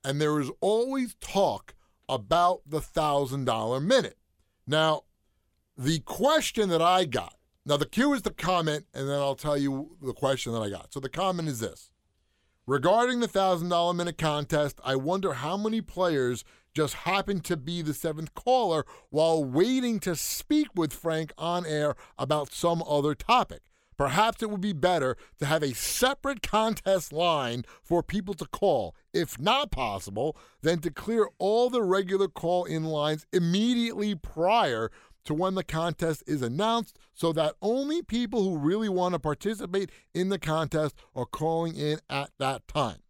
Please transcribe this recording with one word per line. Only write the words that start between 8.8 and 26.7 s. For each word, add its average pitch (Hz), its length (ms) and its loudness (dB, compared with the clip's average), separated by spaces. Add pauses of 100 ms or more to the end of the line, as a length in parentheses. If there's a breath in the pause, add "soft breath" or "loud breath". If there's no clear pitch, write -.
and 139 160 -6
then 143 80 -2
I'll 139 180 0
tell 147 220 -2
you 139 440 -2
the 127 120 -6
question 131 400 -2
that 113 80 -2
I 104 80 -4
got. 98 240 -12
So 139 60 -8
the 127 100 -6
comment 175 400 -2
is 120 100 -6
this. - 320 -8 (760)
"Regarding 214 520 4
the 233 80 0
thousand 185 420 2
dollar 175 240 4
minute 175 240 -2
contest, 147 680 0
I 131 120 0
wonder 170 380 -2
how 147 240 -4
many 220 240 -2
players 143 640 0 (300 soft breath)
just 151 200 0
happened 190 520 -2
to 175 120 0
be 170 240 -6
the 151 120 -2
seventh 156 420 -6
caller 208 500 2 (240 loud breath)
while 156 340 4
waiting 226 580 2
to 175 140 -2
speak - 600 0
with 165 180 0
Frank 160 440 -4
on 175 280 -2
air 151 300 0 (240 loud breath)
about 143 320 0
some 170 360 0
other 147 280 2
topic. - 460 2 (360)
Perhaps 196 460 2
it 214 60 -2
would 208 100 -4
be 202 140 -2
better 143 420 2 (240 loud breath)
to 147 60 -2
have 151 180 2
a 135 100 -2
separate 269 680 -2
contest 208 720 0